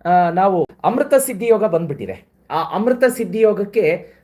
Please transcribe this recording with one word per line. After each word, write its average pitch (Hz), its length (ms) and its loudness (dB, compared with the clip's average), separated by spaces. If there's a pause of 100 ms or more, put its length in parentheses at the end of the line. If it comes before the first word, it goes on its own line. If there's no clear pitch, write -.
ಆ, 175 240 2
ನಾವು 180 380 0 (160)
ಅಮೃತ 269 300 0
ಸಿದ್ಧಿ 240 340 0
ಯೋಗ 220 180 2
ಬಂದ್ಬಿಟ್ಟಿದೆ. 143 580 -6 (280)
ಆ 156 240 -4
ಅಮೃತ 240 320 0
ಸಿದ್ಧಿ 220 320 -4
ಯೋಗಕ್ಕೆ, 202 760 0 (100)